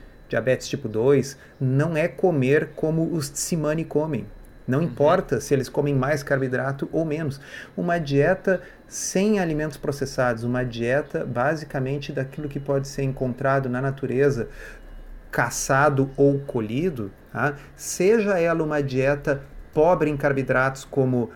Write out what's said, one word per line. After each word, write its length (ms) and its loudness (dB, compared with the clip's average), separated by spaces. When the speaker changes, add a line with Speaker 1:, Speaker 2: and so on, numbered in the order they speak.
Speaker 1:
diabetes 400 0
tipo 180 -6
dois, 500 2
não 380 0
é 120 2
comer 680 2
como 360 0
os 180 -4
Tsimane 560 -2
comem. 400 -2
Não 120 2
Speaker 2:
Uhum. 40 2
Speaker 1:
importa 560 2
se 140 0
eles 160 0
comem 240 0
mais 280 0
carboidrato 720 -2
ou 140 0
menos. 340 -4
Uma 240 0
dieta 640 2
sem 540 0
alimentos 380 -2
processados, 680 -2
uma 200 0
dieta 600 -2
basicamente 880 -2
daquilo 380 -6
que 100 -6
pode 280 -2
ser 160 -6
encontrado 640 0
na 100 -2
natureza, 680 0
caçado 840 2
ou 240 4
colhido, 720 -4
tá? 220 0
Seja 640 2
ela 240 2
uma 180 0
dieta 600 0
pobre 340 4
em 80 0
carboidratos, 680 0
como 520 0